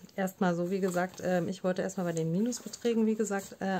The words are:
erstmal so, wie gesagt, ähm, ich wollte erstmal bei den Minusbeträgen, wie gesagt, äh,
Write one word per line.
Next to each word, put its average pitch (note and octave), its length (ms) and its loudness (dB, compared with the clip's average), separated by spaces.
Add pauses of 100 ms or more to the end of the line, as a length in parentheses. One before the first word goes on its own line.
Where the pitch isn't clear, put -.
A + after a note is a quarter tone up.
(160)
erstmal F#3 380 2
so, F3 160 -2
wie F#3+ 100 0
gesagt, F3+ 440 0
ähm, F3+ 240 2
ich F#3 160 -6
wollte F#3 160 0
erstmal F#3 240 -4
bei E3+ 80 0
den D#3+ 180 0
Minusbeträgen, A3+ 760 0
wie A3 80 4
gesagt, G3+ 460 -2
äh, F#3+ 200 0